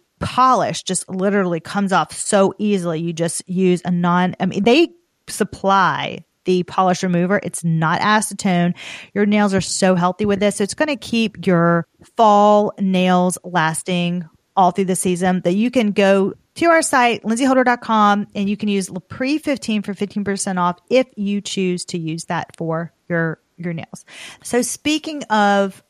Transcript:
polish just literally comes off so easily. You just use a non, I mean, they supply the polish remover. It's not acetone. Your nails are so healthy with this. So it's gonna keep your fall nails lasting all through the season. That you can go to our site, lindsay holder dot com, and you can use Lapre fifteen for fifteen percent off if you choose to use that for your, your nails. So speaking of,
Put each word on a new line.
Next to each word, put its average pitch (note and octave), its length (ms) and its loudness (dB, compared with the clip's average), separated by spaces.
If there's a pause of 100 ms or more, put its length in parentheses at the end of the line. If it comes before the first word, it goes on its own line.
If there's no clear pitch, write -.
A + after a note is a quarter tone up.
(200)
polish A#3 640 0
just - 260 -6
literally F#3 520 -2
comes G3+ 300 -4
off E3 240 0
so G3 440 2
easily. F3+ 400 -2
You E3+ 120 -4
just E3 380 -4
use F3+ 360 2
a - 40 -4
non, F3 500 2
I - 60 0
mean, G3 180 -2
they C#4+ 260 4 (380)
supply F#3+ 960 -2 (200)
the F#3 200 2
polish F#3 380 0
remover. F3+ 400 0
It's - 220 -8
not D#3+ 360 0
acetone. G3 760 0 (400)
Your G3+ 100 2
nails G#3 300 2
are F#3+ 60 0
so - 340 0
healthy F3+ 280 0
with G3+ 160 0
this. G3+ 180 0
So G#3+ 60 -2
it's G3 120 -4
gonna D4+ 220 -2
keep A3+ 500 -4
your E3+ 400 2 (280)
fall G#3 640 4
nails F#3 640 2
lasting F3 840 -2 (260)
all F3+ 140 4
through F#3+ 160 -2
the F3+ 100 -2
season. F3+ 460 0
That F3 120 0
you A3 180 0
can A3 220 0
go G3 420 2 (200)
to E4 120 -2
our E4 160 4
site, A#3+ 420 0
lindsay A#3 200 0
holder C4 180 4
dot A#3+ 180 0
com, G#3 540 2
and G3+ 120 -2
you G3+ 80 -2
can G#3 140 -4
use G3 180 -2
Lapre C4 520 -4
fifteen A3+ 420 -4
for G3+ 140 -8
fifteen G3+ 280 -6
percent G3 360 -4
off F3 180 0 (140)
if B3+ 240 2
you G3+ 260 -4
choose F3+ 440 -4
to - 120 -8
use D#3+ 280 -8
that - 300 -6
for E3 380 -6 (160)
your, E3 300 -2 (180)
your F3 160 -8
nails. - 320 -14 (380)
So B3 180 -2
speaking D4+ 640 -4
of, G3+ 680 0